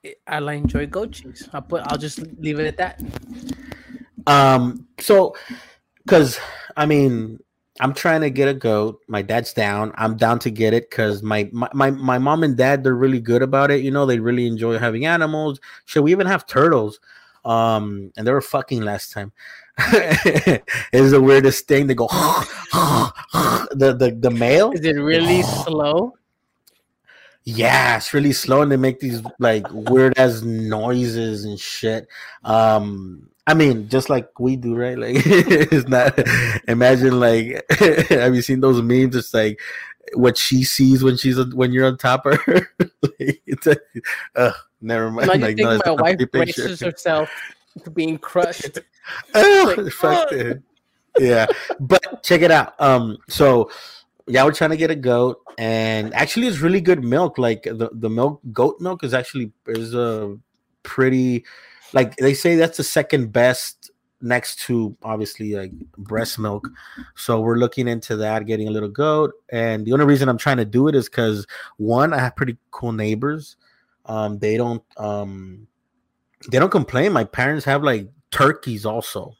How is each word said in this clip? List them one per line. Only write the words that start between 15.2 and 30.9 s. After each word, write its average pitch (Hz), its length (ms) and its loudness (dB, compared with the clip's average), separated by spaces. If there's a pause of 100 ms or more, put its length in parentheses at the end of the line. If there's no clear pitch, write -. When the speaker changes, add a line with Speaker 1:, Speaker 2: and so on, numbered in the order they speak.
Speaker 2:
Shit, 151 160 0
we 156 100 4
even 190 140 0
have 190 200 -2
turtles. 131 540 0 (440)
Um, 107 720 -2
and 110 100 -10
they 123 40 0
were 135 120 2
fucking 131 400 -6
last 104 300 -8
time. 101 200 -12 (460)
<laughs> - 40 -2 (1120)
It's 135 160 6
the 139 100 8
weirdest 135 460 6
thing. 143 220 2
They 131 60 0
go, 117 120 -2
<laughs> - 680 -4
the, 156 1300 0
the, 123 220 2
the 123 100 2
male. 131 420 2
Speaker 1:
Is 160 120 -6
it 160 80 2
really 165 500 2
Speaker 2:
<laughs> - 0 -
Speaker 1:
slow? 160 720 -2 (1300)
Speaker 2:
Yeah, 120 520 2
it's - 180 -6
really 143 180 2
slow, 135 300 2
and 143 80 2
they 139 60 2
make 131 240 0
these, 120 200 -6 (200)
like, 110 320 2
weird 123 440 4
ass 120 260 2
noises 113 1000 -4